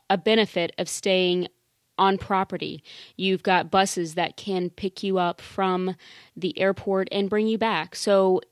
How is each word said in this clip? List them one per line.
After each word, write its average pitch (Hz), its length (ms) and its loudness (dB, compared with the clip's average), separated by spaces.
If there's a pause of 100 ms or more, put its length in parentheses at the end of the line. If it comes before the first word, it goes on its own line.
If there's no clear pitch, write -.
a 196 80 4
benefit 196 640 0
of 165 100 -4
staying 180 600 0 (460)
on 190 220 2
property. 190 680 -6 (340)
You've 190 260 0
got 180 260 2
buses 185 460 0
that 175 200 -2
can 180 360 -6
pick - 320 -8
you 190 160 0
up 175 200 -2
from 185 560 -2 (400)
the 170 220 -6
airport 190 540 0
and 202 180 -2
bring 214 160 0
you 220 140 0
back. 180 360 -2
So 190 460 4 (100)